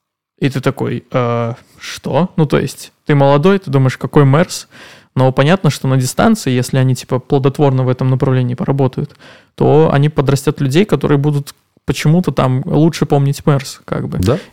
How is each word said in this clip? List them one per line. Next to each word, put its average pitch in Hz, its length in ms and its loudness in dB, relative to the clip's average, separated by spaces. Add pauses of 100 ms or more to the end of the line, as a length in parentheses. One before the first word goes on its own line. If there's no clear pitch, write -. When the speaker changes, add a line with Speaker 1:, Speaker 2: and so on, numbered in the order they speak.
(420)
Speaker 1:
И 143 60 0
ты 131 120 -4
такой: - 520 -6
«Э, 120 420 -2 (240)
что?» - 580 -4
Ну, 156 100 2
то 147 120 0
есть - 340 -8 (140)
ты 151 80 0
молодой, 143 440 4
ты 165 120 -8
думаешь: 135 280 0
«Какой 147 260 2
Мерс?» 143 440 0 (480)
Но 131 160 2
понятно, 151 380 2
что - 180 -6
на 131 80 2
дистанции, 135 560 0
если 123 260 -2
они, 131 160 2
типа, - 240 -4
плодотворно 135 640 0
в 127 60 0
этом 127 220 -2
направлении 127 440 0
поработают, 139 640 -2 (400)
то 147 360 4
они 143 160 2
подрастят 143 520 -2
людей, 143 240 2
которые 147 340 0
будут 143 340 -2 (320)
почему-то 156 460 0
там 131 340 0
лучше 156 420 0
помнить 139 380 0
Мерс, 139 400 -2
как - 240 -6
бы. - 100 -6
Speaker 2:
Да. 113 200 0 (140)